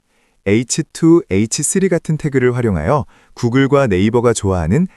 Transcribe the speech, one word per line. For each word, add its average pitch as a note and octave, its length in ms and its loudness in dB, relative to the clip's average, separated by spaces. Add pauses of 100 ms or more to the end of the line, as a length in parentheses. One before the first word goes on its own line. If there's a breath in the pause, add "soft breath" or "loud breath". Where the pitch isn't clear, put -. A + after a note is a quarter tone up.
(460)
에이치 A#2 380 -2 (100)
투, E3 360 4
에이치 G#2+ 320 -2
쓰리 F#3+ 280 -2
같은 E3 260 -2
태그를 B2+ 400 -2
활용하여 A2 500 -2 (280 soft breath)
구글과 C3+ 540 0
네이버가 A2 440 2
좋아하는 G2 640 -2